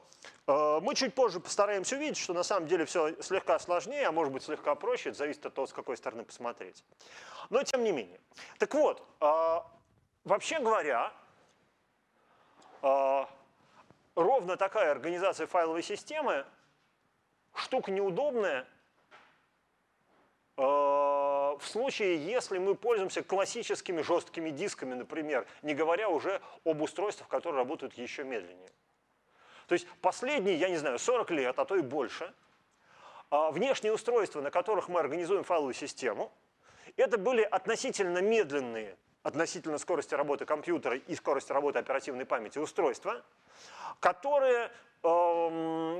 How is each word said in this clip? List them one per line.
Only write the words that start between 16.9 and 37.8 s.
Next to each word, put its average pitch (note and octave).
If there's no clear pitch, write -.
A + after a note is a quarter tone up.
штука -
неудобная, G3
э, C3+
в C#3+
случае, G#3+
если F#3+
мы F#3+
пользуемся G3
классическими F#3+
жёсткими D#3+
дисками, C#3
например, C#3+
не D3+
говоря E3+
уже E3
об D#3
устройствах, F3+
которые C#3
работают B2+
ещё B2
медленнее. F#2
То F3
есть F3
последние, G3+
я F3
не F3
знаю, C#3+
сорок A#3
лет, B2+
а C3+
то G3
и F#3
больше, C#3+
а, D3+
внешние G#3+
устройства, A3
на C#3+
которых F3
мы F3
организуем D#3+
файловую D3
систему, B2+
это A#3
были A3+
относительно G3